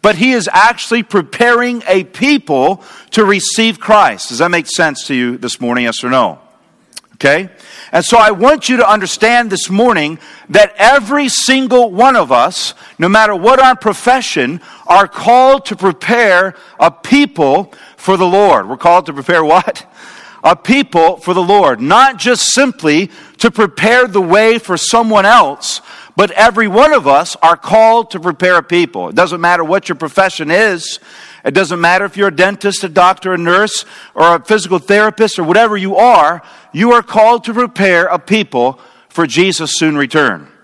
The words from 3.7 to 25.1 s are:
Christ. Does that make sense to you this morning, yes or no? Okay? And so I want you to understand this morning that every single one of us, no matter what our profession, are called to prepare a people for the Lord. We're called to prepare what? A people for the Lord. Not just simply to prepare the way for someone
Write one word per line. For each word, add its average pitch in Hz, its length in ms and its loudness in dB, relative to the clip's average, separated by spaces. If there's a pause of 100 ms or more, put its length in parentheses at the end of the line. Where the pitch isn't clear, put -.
Christ. 185 520 0
Does 120 80 -10
that 165 120 0
make 170 160 -4
sense 156 400 -4
to 139 80 -6
you 123 220 -4
this 120 240 -10
morning, 123 240 -4
yes 117 180 -6
or 127 80 -6
no? 113 300 -2 (760)
Okay? 160 340 0 (420)
And 165 120 0
so - 120 2
I 214 160 6
want 240 360 0
you 247 100 -2
to 226 100 2
understand 220 600 0
this 190 200 -6
morning 185 480 -2 (300)
that 202 280 2
every 262 520 0
single 247 640 0
one 247 240 2
of 151 160 0
us, 131 420 -2 (240)
no 165 100 0
matter 214 280 2
what 233 240 2
our 254 160 4
profession, 185 840 -2 (280)
are 190 180 4
called 262 600 2
to 214 100 -10
prepare 208 800 0 (260)
a 165 100 4
people 180 840 -2 (240)
for 190 200 -2
the 185 100 0
Lord. 175 420 2
We're 127 80 -8
called 175 300 2
to 170 60 -12
prepare 160 320 -2
what? 175 400 0 (580)
A 170 140 2
people 180 640 0
for 175 160 -4
the 185 80 0
Lord. 170 380 2
Not 226 360 2
just - 360 -2
simply 196 600 -2 (260)
to 233 140 0
prepare 233 560 0
the 196 120 -2
way 214 380 2
for 190 180 -6
someone 220 480 0